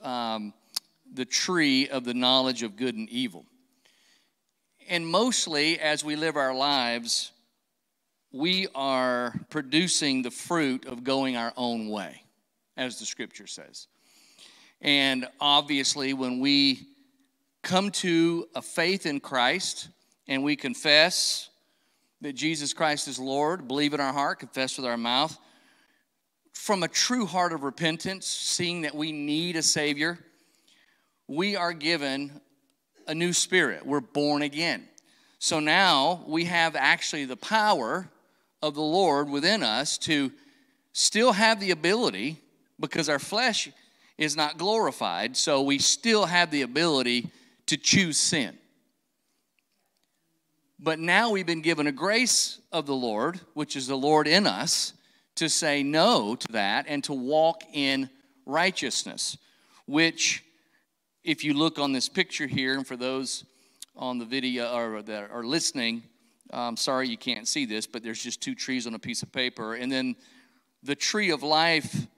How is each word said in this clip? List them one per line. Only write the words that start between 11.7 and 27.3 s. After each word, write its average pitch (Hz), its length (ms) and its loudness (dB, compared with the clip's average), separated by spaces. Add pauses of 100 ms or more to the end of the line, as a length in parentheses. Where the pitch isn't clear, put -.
way, 98 320 -8 (560)
as 127 220 -8
the 107 80 -12
scripture - 400 -12
says. - 400 -18 (960)
And 135 480 2 (120)
obviously, 143 760 2
when 127 260 -2
we 139 480 2 (760)
come 185 300 0
to 170 640 0
a 123 40 -6
faith 180 460 -2
in 143 140 -2
Christ 139 680 -2 (380)
and 135 160 -2
we 147 140 2
confess 151 920 2 (720)
that 143 100 -8
Jesus 147 400 -4
Christ 147 340 0
is 127 140 -8
Lord, 143 480 -2
believe 143 260 0
in 143 60 -2
our 135 120 0
heart, 147 280 -2
confess 131 360 -4
with 131 100 -6
our 120 100 -2
mouth, 123 420 -2 (1120)
from 190 300 -2
a 165 60 0
true 247 380 0
heart 175 260 0